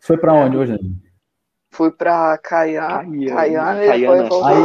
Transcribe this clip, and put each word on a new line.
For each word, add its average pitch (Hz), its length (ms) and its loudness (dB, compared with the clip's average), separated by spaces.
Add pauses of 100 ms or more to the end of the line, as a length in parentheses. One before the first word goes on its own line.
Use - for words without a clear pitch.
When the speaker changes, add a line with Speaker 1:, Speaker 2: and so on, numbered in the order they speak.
Speaker 1:
Foi 165 180 0
pra 160 160 2
onde 131 220 2
hoje, 131 160 -2
Aninha? 95 240 -8 (760)
Speaker 2:
Fui 160 200 -2
pra 165 460 0
Caiana, 160 680 -4
Speaker 3:
Caiana. 139 320 -6
Speaker 2:
Caiana 160 480 -2
e 208 40 4
Speaker 3:
Caiana. 127 360 2
Speaker 2:
depois 185 40 -4
voltei 180 280 2
Speaker 1:
Aí, 160 80 4